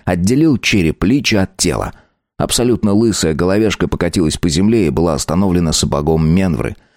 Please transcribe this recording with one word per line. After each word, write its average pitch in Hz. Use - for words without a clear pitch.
отделил 113
череп -
Лича 110
от -
тела. 58
Абсолютно 107
лысая 104
головешка 92
покатилась 85
по 87
земле 95
и 71
была 80
остановлена 87
сапогом 78
Менвры. 87